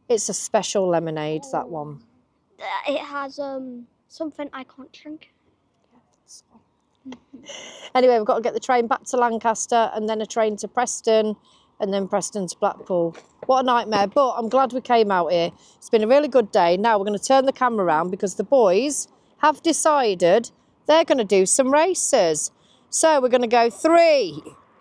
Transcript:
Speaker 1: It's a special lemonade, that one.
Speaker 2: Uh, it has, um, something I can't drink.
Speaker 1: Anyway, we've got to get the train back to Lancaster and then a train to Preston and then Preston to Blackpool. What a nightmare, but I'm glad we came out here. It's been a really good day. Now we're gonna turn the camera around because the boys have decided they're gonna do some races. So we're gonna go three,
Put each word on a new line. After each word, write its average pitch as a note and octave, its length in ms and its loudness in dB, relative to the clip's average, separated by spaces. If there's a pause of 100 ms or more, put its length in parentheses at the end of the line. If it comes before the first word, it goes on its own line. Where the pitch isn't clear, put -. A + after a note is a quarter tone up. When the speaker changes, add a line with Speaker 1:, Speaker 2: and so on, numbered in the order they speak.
Speaker 1:
It's A3 200 -2
a G3+ 60 -6
special G3 540 -2
lemonade, D#3 640 -4
that D#3 180 -6
one. D3 320 -12 (580)
Speaker 2:
Uh, G3 320 -8
it D4 80 -6
has, C#4+ 400 -12
um, C4 480 -12 (220)
something D4 420 -12
I C4 140 -16
can't - 260 -20
drink. - 400 -20 (2750)
Speaker 1:
Anyway, B3 220 4
we've G#3+ 80 0
got F#3+ 100 0
to D#3+ 60 -2
get D3+ 120 -4
the - 60 -6
train B3 280 0
back B3+ 180 -4
to - 120 -6
Lancaster A#3 760 0
and G#3+ 160 -6
then A3 100 -4
a G#3+ 60 -6
train G#3+ 320 -2
to G#3 100 -12
Preston A3 720 0 (420)
and G3 140 -2
then G3 160 -2
Preston G3 380 -4
to - 100 -14
Blackpool. F3 580 -2 (300)
What C4 160 2
a B3+ 40 -4
nightmare, G#3+ 420 0
but B3+ 240 0
I'm A3+ 180 -6
glad B3+ 240 0
we B3+ 80 -6
came A3+ 280 2
out F3 220 0
here. F3 200 0 (260)
It's - 120 -20
been A3 140 2
a G#3+ 40 0
really C#4+ 200 4
good A#3+ 240 0
day. F3+ 240 4
Now G#3+ 240 2
we're G3 60 -2
gonna G#3 140 -4
turn C4+ 260 2
the C4+ 80 0
camera A#3 320 -2
around E3 260 0
because G3 240 -6
the G#3+ 80 -4
boys A#3+ 640 2 (300)
have D4 260 0
decided A#3 880 2 (340)
they're D#4+ 200 4
gonna C#4 180 0
do F#3+ 220 2
some C4 260 0
races. C4+ 800 0 (380)
So D#4 320 2
we're B3 80 0
gonna B3 180 2
go A#3 220 4
three, C#4+ 720 2 (400)